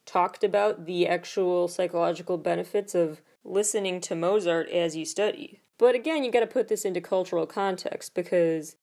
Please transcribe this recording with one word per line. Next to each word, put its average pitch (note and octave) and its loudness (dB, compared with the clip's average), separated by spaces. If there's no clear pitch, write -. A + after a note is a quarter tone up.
talked - 0
about G3+ 2
the F3 2
actual F3 0
psychological F3 -2
benefits F3+ -2
of E3 0
listening G3 -2
to F#3 -6
Mozart E3+ 2
as E3+ 0
you D#3+ -6
study. - -4
But B3 6
again, D4 0
you A#3+ -2
gotta A#3 4
put A#3 0
this G#3 -2
into F3+ -2
cultural F3 -2
context - -4
because E3 0